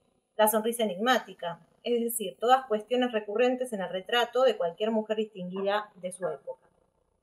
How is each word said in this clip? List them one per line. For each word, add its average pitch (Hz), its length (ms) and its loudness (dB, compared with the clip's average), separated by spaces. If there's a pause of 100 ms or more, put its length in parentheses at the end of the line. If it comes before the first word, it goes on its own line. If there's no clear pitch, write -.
(360)
la 214 120 6
sonrisa 226 360 0
enigmática, 190 760 -2 (240)
es 240 180 0
decir, 226 380 -4
todas 254 260 4
cuestiones 247 460 0
recurrentes 240 640 0
en 196 80 -4
el 180 80 -4
retrato 233 540 0
de 240 120 6
cualquier 175 340 -2
mujer 214 280 0
distinguida 196 760 -4
de 180 180 -10
su 185 120 -6
época. - 400 -8 (580)